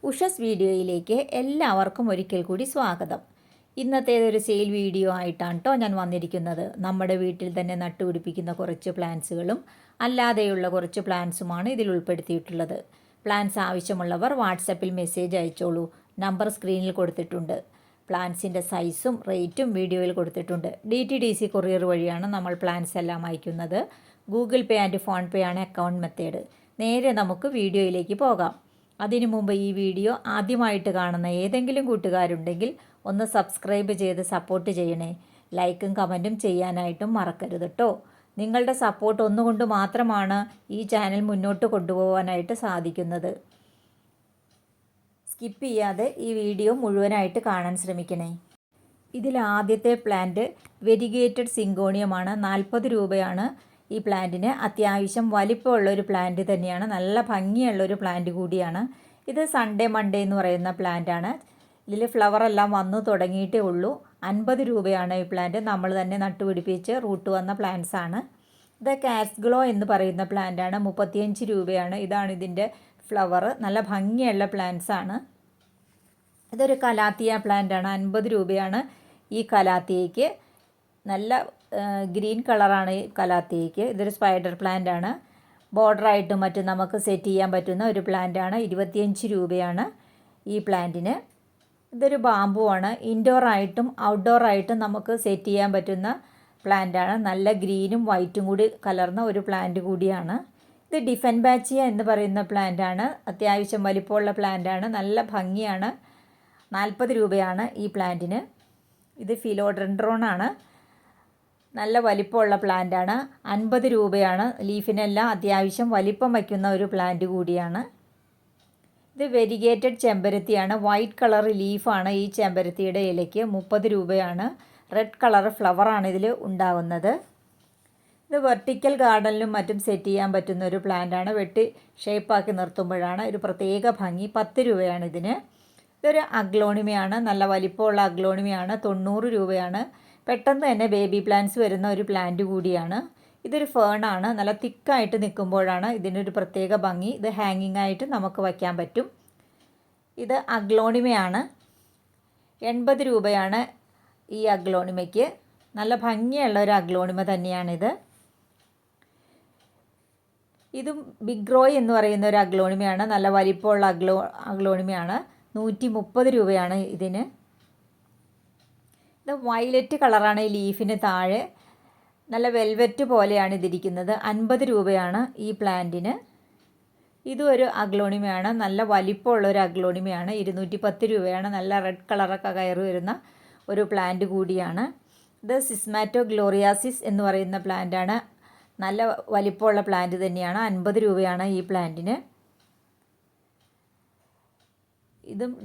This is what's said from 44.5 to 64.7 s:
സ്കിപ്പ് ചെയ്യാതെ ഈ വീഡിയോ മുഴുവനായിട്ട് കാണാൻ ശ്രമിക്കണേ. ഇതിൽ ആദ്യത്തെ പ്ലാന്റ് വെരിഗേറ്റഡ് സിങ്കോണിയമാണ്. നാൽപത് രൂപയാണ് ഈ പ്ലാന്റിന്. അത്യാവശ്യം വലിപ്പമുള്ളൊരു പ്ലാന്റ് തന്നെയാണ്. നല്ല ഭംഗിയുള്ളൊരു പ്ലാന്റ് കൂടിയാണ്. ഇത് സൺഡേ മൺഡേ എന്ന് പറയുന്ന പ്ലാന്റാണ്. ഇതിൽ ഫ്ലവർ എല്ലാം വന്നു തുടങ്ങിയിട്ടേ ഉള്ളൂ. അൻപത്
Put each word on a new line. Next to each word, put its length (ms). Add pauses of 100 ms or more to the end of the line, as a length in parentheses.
സ്കിപ്പ് 340
ചെയ്യാതെ 400 (180)
ഈ 60 (100)
വീഡിയോ 400
മുഴുവനായിട്ട് 640
കാണാൻ 360
ശ്രമിക്കണേ. 460 (840)
ഇതിൽ 240 (180)
ആദ്യത്തെ 380 (140)
പ്ലാന്റ് 380 (440)
വെരിഗേറ്റഡ് 680
സിങ്കോണിയമാണ്. 760 (140)
നാൽപത് 480
രൂപയാണ് 520 (480)
ഈ 100
പ്ലാന്റിന്. 460 (160)
അത്യാവശ്യം 680
വലിപ്പമുള്ളൊരു 720
പ്ലാന്റ് 440
തന്നെയാണ്. 420
നല്ല 280 (100)
ഭംഗിയുള്ളൊരു 680
പ്ലാന്റ് 380
കൂടിയാണ്. 440 (500)
ഇത് 100 (140)
സൺഡേ 300 (100)
മൺഡേ 300
എന്ന് 140
പറയുന്ന 300 (100)
പ്ലാന്റാണ്. 520 (560)
ഇതിൽ 140 (120)
ഫ്ലവർ 360
എല്ലാം 280
വന്നു 220 (100)
തുടങ്ങിയിട്ടേ 500 (100)
ഉള്ളൂ. 220 (380)
അൻപത് 400